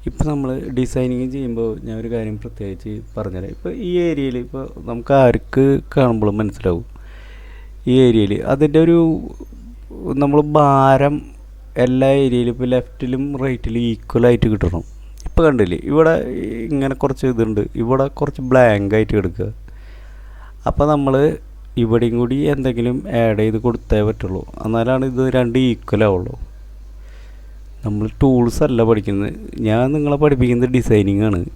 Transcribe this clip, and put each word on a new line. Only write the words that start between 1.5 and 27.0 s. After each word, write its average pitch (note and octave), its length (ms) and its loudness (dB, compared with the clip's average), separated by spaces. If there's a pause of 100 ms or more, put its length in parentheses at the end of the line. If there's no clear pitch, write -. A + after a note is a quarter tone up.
ഞാൻ A2 140 -8
ഒരു A2+ 120 -8
കാര്യം A2 300 -4
പ്രത്യേകിച്ച് G#2+ 500 -10 (220)
പറഞ്ഞുതരാം. G2 400 -8
ഇപ്പം - 180 -10 (140)
ഈ F3 40 -4 (160)
ഏരിയയിൽ C#3 280 -2 (100)
ഇപ്പോൾ C3+ 200 -10 (240)
നമുക്ക് A#2 240 -2 (120)
ആർക്ക് C3 400 2 (300)
കാണുമ്പോഴും A2+ 460 2
മനസ്സിലാവും. F#2+ 440 -2 (1040)
ഈ - 20 4 (140)
ഏരിയയിൽ G#2+ 260 4 (200)
അതിൻ്റെ D3 320 2
ഒരു E3+ 120 6 (1300)
നമ്മൾ C#3+ 160 4 (180)
ഭാരം C#3 580 4 (720)
എല്ലാ B2+ 240 2 (140)
ഏരിയയിലും A#2+ 320 0
ഇപ്പോൾ B2+ 200 -4
ലെഫ്റ്റിലും B2+ 480 -4 (200)
റൈറ്റിലും A#2+ 380 -2 (100)
ഈക്വലായിട്ട് A#2+ 640 2
കിട്ടണം. E2+ 300 0 (440)
ഇപ്പം - 200 2
കണ്ടില്ലേ, G2+ 300 2 (140)
ഇവിടെ D#3+ 220 6 (560)
ഇങ്ങനെ C3+ 320 -2
കുറച്ച് C3+ 320 -2
ഇതുണ്ട്, A2 280 0 (200)
ഇവിടെ C3 240 2 (140)
കുറച്ച് C#3+ 220 -4 (100)
ബ്ലാങ്ക് G#2+ 460 4
ആയിട്ട് G#2+ 200 0
കിടക്കുക. F#2+ 320 -2 (1200)
അപ്പം C#3+ 240 2
നമ്മൾ C#3 200 2 (680)
ഇവിടെയും A#2 380 2
കൂടി B2 160 0 (160)
എന്തെങ്കിലും B2 440 -2 (240)
ആഡ് G#2+ 220 2
ചെയ്ത് A2 140 0 (100)
കൊടുത്തേ A2+ 400 0
പറ്റുള്ളൂ, F#2 340 -4 (240)
എന്നാലാണ് A#2 460 0
ഇത് B2 120 0 (140)
രണ്ട് B2 200 0 (120)
ഈക്വൽ G#2+ 380 0
ആവുള്ളൂ. F#2+ 280 0 (1500)